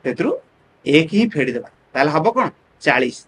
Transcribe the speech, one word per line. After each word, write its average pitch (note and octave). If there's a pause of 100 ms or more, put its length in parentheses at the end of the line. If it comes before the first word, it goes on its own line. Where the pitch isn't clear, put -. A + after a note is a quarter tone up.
ସେଥିରୁ E3+ (540)
ଏକ D#3
ହିଁ A3
ଫେଡ଼ିଦେବା, B2 (240)
ତାହେଲେ C#3+
ହବ D#3+
କ'ଣ? A#3 (320)
ଚାଳିଶ। B2 (100)